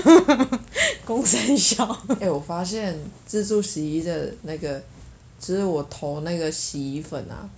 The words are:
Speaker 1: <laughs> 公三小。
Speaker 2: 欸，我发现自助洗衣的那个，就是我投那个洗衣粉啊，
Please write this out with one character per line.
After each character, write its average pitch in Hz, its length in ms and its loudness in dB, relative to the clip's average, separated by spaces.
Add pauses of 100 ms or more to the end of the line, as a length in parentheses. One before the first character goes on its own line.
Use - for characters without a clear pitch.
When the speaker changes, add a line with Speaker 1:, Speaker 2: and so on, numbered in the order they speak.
(240)
Speaker 1:
<laughs> 294 800 0
公 233 200 -2
三 240 320 4
小。 220 280 2 (360)
Speaker 2:
欸， 190 100 0
我 143 80 0
发 170 260 -4
现 190 340 -4 (280)
自 208 180 -2
助 208 180 2
洗 151 320 -4
衣 165 80 0
的 151 400 -4
那 156 160 -8
个， 143 240 -6 (580)
就 180 160 -4
是 196 80 0
我 160 200 0
投 147 360 -8
那 170 160 -4
个 156 160 -2
洗 139 420 -6
衣 151 60 -6
粉 151 300 -10
啊， - 280 -12